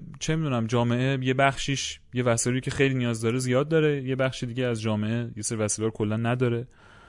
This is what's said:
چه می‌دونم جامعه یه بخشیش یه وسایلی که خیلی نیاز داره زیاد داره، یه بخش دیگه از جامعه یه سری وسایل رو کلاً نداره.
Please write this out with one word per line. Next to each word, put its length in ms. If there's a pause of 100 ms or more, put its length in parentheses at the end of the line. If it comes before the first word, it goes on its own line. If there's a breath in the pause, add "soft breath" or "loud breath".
(180)
چه 180
می‌دونم 300
جامعه 560
یه 120
بخشیش 680 (140)
یه 80
وسایلی 380
که 100
خیلی 240
نیاز 260
داره 180
زیاد 300
داره، 340
یه 140
بخش 280
دیگه 200
از 180
جامعه 540
یه 60
سری 160
وسایل 260
رو 60
کلاً 260
نداره. 500 (420 loud breath)